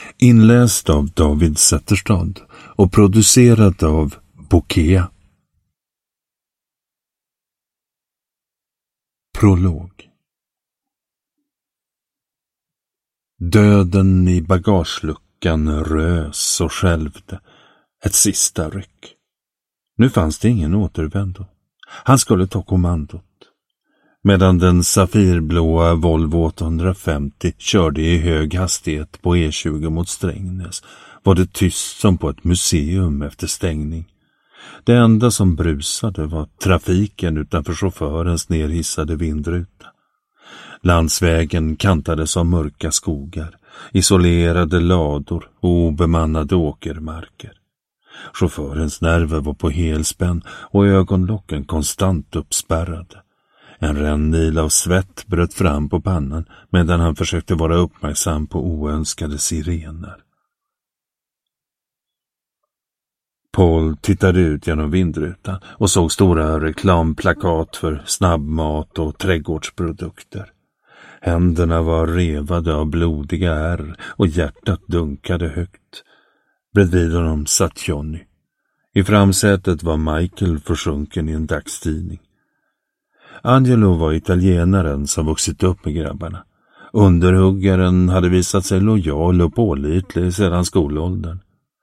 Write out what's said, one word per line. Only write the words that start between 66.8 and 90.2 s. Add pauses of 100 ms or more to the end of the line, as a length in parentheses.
för
snabbmat
och
trädgårdsprodukter. (680)
Händerna
var
revade
av
blodiga
ärr
och
hjärtat
dunkade
högt. (720)
Bredvid
honom
satt
Johnny. (720)
I
framsätet
var
Michael
försjunken
i
en
dagstidning. (1200)
Angelo
var
italienaren
som
vuxit
upp
med
grabbarna. (480)
Underhuggaren
hade
visat
sig
lojal
och
pålitlig